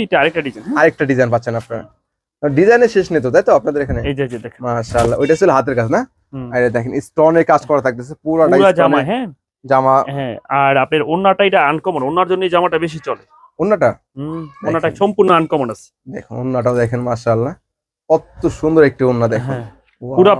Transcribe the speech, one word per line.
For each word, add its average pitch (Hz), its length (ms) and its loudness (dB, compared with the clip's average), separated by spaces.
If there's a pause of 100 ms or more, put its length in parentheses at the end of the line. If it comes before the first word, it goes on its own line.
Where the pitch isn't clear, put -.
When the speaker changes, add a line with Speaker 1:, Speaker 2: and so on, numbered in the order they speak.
Speaker 1:
এটা 185 180 0
আরেকটা 160 260 0
ডিজাইন, 110 180 -10
হ্যাঁ। 247 160 -6
Speaker 2:
আরেকটা 160 300 2
ডিজাইন 123 200 2
পাচ্ছেন 117 300 0
আপনারা। 113 220 -10 (600)
ডিজাইনের 208 520 4
শেষ 185 180 2
নেই 156 120 0
তো, 131 60 -2
তাই 147 120 4
তো 226 160 0
আপনাদের 147 240 -4
এখানে? 131 260 -6
Speaker 1:
এই 143 100 -4
যে, 139 140 -4
যে 120 60 -8
দেখেন। 113 280 -16
Speaker 2:
মাশাআল্লাহ, 117 540 -2
ওইটা 147 200 2
ছিল 185 100 4
হাতের 135 280 0
কাজ 117 180 0
না? 233 40 0 (320)
Speaker 1:
হুম। 131 200 -12
Speaker 2:
আর 123 100 0
এই 123 140 2
দেখেন, 117 160 -4 (140)
স্টোনের 160 380 2
কাজ 156 240 2
করা 147 180 0
থাকতেছে, 123 260 -6 (100)
পুরাটা 160 340 2
Speaker 1:
পুরা 196 140 4
Speaker 2:
স্টোনের 165 100 0
Speaker 1:
জামা, 147 200 2 (100)
হ্যাঁ। 240 160 -4 (380)
Speaker 2:
জামা। 131 300 2 (220)
Speaker 1:
হ্যাঁ, 131 180 -6 (140)
আর 139 280 2
আপনার 147 260 0
ওড়নাটা 190 420 0
এটা 190 160 2 (100)
আনকমন, 156 320 -4
ওড়নার 170 280 -2
জন্য 190 140 -2
এই 170 100 -4
জামাটা 175 240 0
বেশি 160 280 -8
চলে। 127 180 -8 (340)
Speaker 2:
ওড়নাটা? 160 320 0 (260)
Speaker 1:
হুম, 156 260 -10 (220)
ওড়নাটা 160 240 -2
Speaker 2:
দেখেন। 147 140 -8
Speaker 1:
সম্পূর্ণ 196 360 2
আনকমন 151 360 -2
আছে। - 120 -20 (280)
Speaker 2:
দেখুন, - 260 -14
ওড়নাটাও 123 420 -2
দেখেন, 120 260 -2
মাশাআল্লাহ, 117 460 -2 (560)
কত - 320 -2 (180)
সুন্দর 160 300 4
একটি - 140 -6
ওড়না 120 300 0
দেখুন। 127 200 -6
Speaker 1:
হ্যাঁ। 120 120 -10 (360)
Speaker 2:
ওয়াও। 127 140 -10
Speaker 1:
পুরা 190 240 6